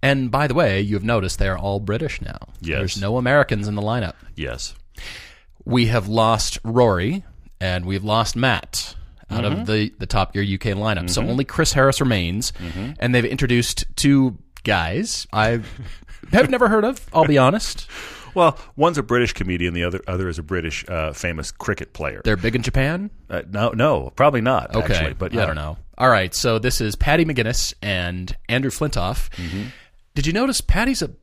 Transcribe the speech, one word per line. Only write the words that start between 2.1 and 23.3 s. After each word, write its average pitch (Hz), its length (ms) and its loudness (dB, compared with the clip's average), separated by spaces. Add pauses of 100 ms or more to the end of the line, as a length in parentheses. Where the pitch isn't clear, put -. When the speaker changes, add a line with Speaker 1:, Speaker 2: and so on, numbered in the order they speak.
Speaker 1:
now. - 180 -10 (220)
Speaker 2:
Yes. 80 180 -2
Speaker 1:
There's 95 220 -2
no 104 160 0
Americans 123 500 2
in 104 80 -2
the 104 80 -2
lineup. 107 300 -2 (240)
Speaker 2:
Yes. 62 380 -8 (920)
Speaker 1:
We 120 220 2
have 110 220 2
lost 110 540 2
Rory, 113 640 2 (360)
and 92 260 -2
we've 98 180 -2
lost 107 320 0
Matt - 580 -2 (360)
out 113 140 -2
Speaker 2:
Mm-hmm. 151 180 0
Speaker 1:
of - 40 -6
the, 107 320 0
the - 80 -8
Top - 280 0
Gear 101 80 -2
U 98 160 -2
K 107 140 -2
lineup. 98 380 -2
So 87 120 -2
Speaker 2:
Mm-hmm. - 80 -2
Speaker 1:
only 127 140 0
Chris - 280 0
Harris 135 280 4
remains, 104 520 0
Speaker 2:
Mm-hmm. 90 480 -8
Speaker 1:
and 123 140 0
they've 120 100 4
introduced 120 600 0 (120)
two 135 420 4 (240)
guys 101 720 -2
I 110 280 2 (360)
Speaker 2:
<laughs> - 360 -12
Speaker 1:
have 247 180 6
never 254 180 4
heard 214 160 4
of, 254 280 -2
I'll 160 140 6
be 147 120 6
honest. 139 500 2 (460)
Speaker 2:
Well, 170 240 4 (180)
one's 156 220 2
a 143 40 -2
British 120 300 2
comedian, 87 420 -2
the 85 100 -2
other, 90 240 -2
other 92 200 -2
is 85 100 -6
a 85 40 -8
British, 80 460 -4
uh, 78 240 -4
famous 78 400 -6
cricket - 400 -6
player. 65 320 -8
Speaker 1:
They're 107 120 4
big 113 200 0
in 120 60 0
Japan? 160 480 0 (200)